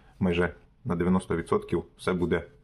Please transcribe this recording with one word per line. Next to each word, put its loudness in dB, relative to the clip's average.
майже 0
на -2
дев'яносто 2
відсотків -2
все -2
буде 0